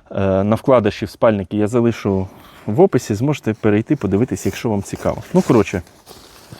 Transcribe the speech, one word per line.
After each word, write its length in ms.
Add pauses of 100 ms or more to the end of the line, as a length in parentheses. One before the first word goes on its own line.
(120)
е, 320
на 120
вкладиші 500
в 40
спальники 480
я 100
залишу 600 (380)
в 160
описі, 340
зможете 380
перейти, 420
подивитись, 500
якщо 240
вам 140
цікаво. 400 (100)
Ну, 80
коротше, 400 (800)